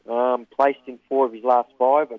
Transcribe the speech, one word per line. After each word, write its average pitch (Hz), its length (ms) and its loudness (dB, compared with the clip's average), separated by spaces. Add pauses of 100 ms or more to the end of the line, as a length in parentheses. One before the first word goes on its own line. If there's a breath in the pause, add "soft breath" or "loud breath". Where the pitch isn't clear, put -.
(120)
Um, 120 420 -2
placed 139 340 0
in 127 100 -16 (100)
four 135 200 0
of 113 60 -8
his 110 100 -16
last 123 340 2
five. 143 320 2
A 113 100 -12